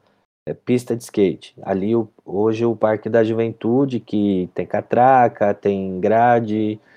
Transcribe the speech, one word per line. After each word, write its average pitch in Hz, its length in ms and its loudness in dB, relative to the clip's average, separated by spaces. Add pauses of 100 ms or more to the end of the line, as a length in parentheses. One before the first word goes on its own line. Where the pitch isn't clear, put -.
(460)
é, - 80 -8
pista - 400 -4
de - 100 -6
skate. - 580 -2
Ali, 98 340 -2
o, 110 140 -2 (160)
hoje, 110 400 -2
o 117 100 0
Parque 110 340 -2
da 113 140 2
Juventude, 113 800 -2
que 101 520 -2
tem 92 120 -6
catraca, 113 880 2
tem 95 480 -4
grade, 110 800 0 (180)